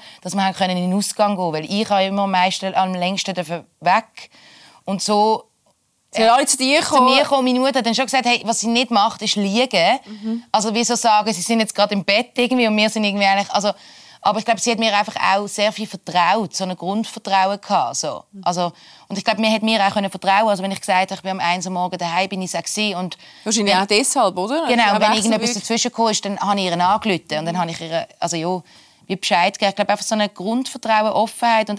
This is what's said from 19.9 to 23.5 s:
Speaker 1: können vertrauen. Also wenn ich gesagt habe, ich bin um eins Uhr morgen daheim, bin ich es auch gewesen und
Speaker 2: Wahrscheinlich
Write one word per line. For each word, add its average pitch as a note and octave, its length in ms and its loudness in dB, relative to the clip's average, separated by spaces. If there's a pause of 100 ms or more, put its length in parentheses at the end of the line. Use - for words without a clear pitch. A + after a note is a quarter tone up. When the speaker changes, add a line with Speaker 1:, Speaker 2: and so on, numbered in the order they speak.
Speaker 1:
können G3 180 0
vertrauen. G3 380 2
Also F#3+ 140 0
wenn G3 80 -4
ich F#3+ 100 -6
gesagt F#3+ 300 0
habe, F#3+ 60 -8
ich - 60 -14
bin F#3+ 100 -4
um F#3+ 80 -6
eins F3 260 -2
Uhr F#3 60 -6
morgen F3+ 260 -4
daheim, F3 320 -2
bin F#3 100 -6
ich F3+ 140 -6
es E3+ 40 -2
auch E3+ 60 -6
gewesen G#3 320 -2
und F3+ 220 -6 (260)
Speaker 2:
Wahrscheinlich G#3 300 2